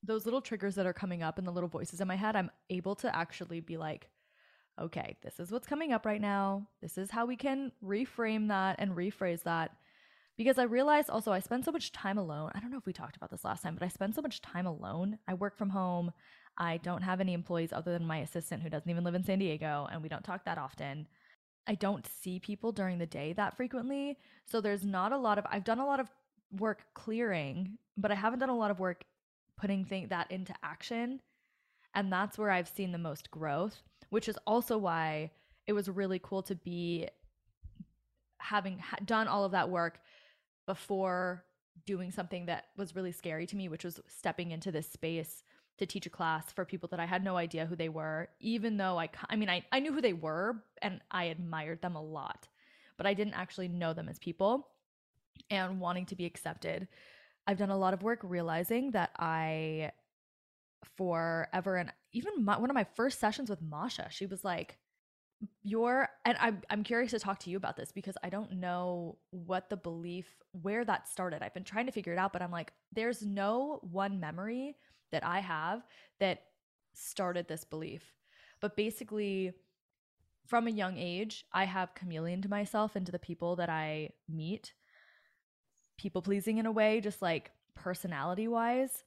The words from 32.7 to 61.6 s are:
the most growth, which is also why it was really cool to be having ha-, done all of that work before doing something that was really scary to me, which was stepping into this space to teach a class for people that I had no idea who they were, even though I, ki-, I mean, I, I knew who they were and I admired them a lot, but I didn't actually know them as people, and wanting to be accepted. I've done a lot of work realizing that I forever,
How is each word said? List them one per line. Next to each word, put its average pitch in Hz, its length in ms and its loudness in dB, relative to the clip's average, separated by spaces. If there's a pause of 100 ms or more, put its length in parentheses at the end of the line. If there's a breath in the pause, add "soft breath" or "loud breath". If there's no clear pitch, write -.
the 175 60 -2
most 165 340 -4
growth, 160 500 0 (280 loud breath)
which 214 180 2
is 214 100 -4 (100)
also 226 300 4
why 160 540 2 (360 soft breath)
it 208 60 4
was 202 160 2
really 190 300 2
cool 190 240 -2
to 190 120 -2
be 170 520 -2 (1300)
having 190 400 0
ha-, - 260 -8
done 220 220 4
all 202 180 2
of 185 80 2
that 180 160 4
work 170 300 0 (680 loud breath)
before 185 800 0 (400)
doing 185 260 -2
something 175 360 -4
that - 180 -2 (120)
was 180 180 -6
really 185 160 -2
scary 165 360 -4
to - 80 -6
me, 190 140 -2
which 160 140 -6
was 175 240 -6
stepping 175 440 -2
into 165 200 -4
this 156 180 -2
space 165 540 -4 (340 soft breath)
to 196 80 0
teach 180 200 -6
a 180 40 -6
class 160 420 0
for 185 140 -2
people 175 240 -6
that 180 100 -4
I 170 60 0
had 185 180 0
no 190 120 0
idea 165 300 0
who 170 100 -2
they 165 140 0
were, 156 400 -2 (100)
even 226 380 0
though 190 200 2
I, 165 100 2
ki-, - 220 -10
I 220 60 0
mean, 214 140 2
I, 180 220 2
I 262 80 6
knew 294 120 0
who 294 100 2
they 220 120 6
were 170 500 0 (180)
and 185 280 -4
I 180 160 0
admired 165 560 -4
them 175 140 -2
a 151 60 -6
lot, 156 460 -8 (500 soft breath)
but 185 100 2
I 202 60 6
didn't 208 200 0
actually 185 340 -4
know 175 260 0
them 160 140 -4
as 175 120 -10
people, 202 480 2 (840)
and 190 300 0
wanting 180 280 0
to 190 80 -6
be 180 100 -2
accepted. 170 640 -4 (600 loud breath)
I've 202 100 2
done 196 140 2
a 196 60 2
lot 190 180 4
of 180 80 -6
work 226 200 0
realizing 180 680 0
that 190 260 2
I 160 760 0 (1040)
forever, 170 800 2